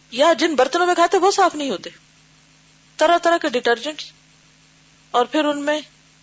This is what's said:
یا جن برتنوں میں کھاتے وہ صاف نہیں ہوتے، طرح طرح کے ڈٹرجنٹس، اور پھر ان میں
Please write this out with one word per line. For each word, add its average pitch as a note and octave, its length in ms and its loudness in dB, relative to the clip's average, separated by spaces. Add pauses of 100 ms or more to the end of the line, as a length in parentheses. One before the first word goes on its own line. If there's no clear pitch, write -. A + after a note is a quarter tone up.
(100)
یا C#4+ 280 2
جن D#4 160 -2
برتنوں C4 320 0
میں F4 80 0
کھاتے E4+ 220 2
وہ F#4 140 2
صاف F#4 240 2
نہیں D4 160 -6
ہوتے، F3 200 -10 (1080)
طرح E4+ 220 4
طرح E4+ 180 2
کے E4 120 -4
ڈٹرجنٹس، B3 640 -4 (1000)
اور A#3+ 160 0
پھر D4+ 180 -2
ان C#4+ 180 -4
میں D4 180 -2 (420)